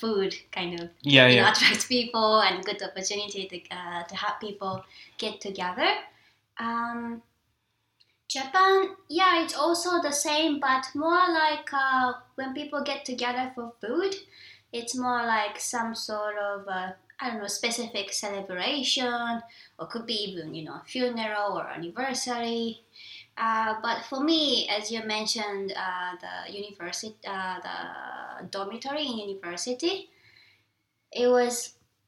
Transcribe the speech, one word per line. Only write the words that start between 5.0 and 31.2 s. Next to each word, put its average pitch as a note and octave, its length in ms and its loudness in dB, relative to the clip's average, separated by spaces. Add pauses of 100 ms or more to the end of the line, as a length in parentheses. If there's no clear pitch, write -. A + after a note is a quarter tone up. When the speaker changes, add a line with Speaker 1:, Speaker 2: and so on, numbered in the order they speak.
Speaker 1:
get G#3 220 -6
together. G3 480 -2 (680)
Um, A#3 640 -4 (1040)
Japan, F#4+ 640 4 (180)
yeah, E4+ 340 4
it's - 140 -4
also E4+ 460 2
the C#4+ 100 0
same, D4+ 480 2
but C4 240 2 (100)
more E4+ 380 4
like, D#4 400 2
uh, C4 400 4 (220)
when C4 200 -6
people D4 280 -4
get C#4 220 -4
together B3 500 -2
for A#3 260 -10
food, E4+ 340 0 (580)
it's A#3 240 -6
more B3 280 2
like G#3+ 340 0
some A3+ 360 -4
sort G#3 420 -4
of, G3+ 320 -4
uh, F#3 220 -4 (300)
I B3+ 100 -4
don't G#3+ 100 -4
know, G3+ 80 -6
specific A3 640 -4
celebration, A#3 1300 -2 (360)
or D#3+ 80 -8
could A#3 200 -8
be F#3 60 -6 (180)
even, D#3+ 240 -8
you D#3+ 100 -8
know, C#3 220 -12
funeral G#3+ 720 -2
or D3 100 -4
anniversary. A#3 1120 -4 (560)
Uh, A3 440 2
but A#3 220 -2
for C4+ 180 -4
me, D4 460 4
as G#3 240 -2
you A3+ 120 -4
mentioned, G#3 720 -2
uh, F3+ 460 -4
the F3+ 320 -10
universi-, G3+ 600 -10 (120)
uh, F#3+ 340 -4
the B1+ 880 -10
dormitory A3+ 560 -6
in A#3+ 120 -6
university, G#3 920 -4 (1000)
it B3 160 4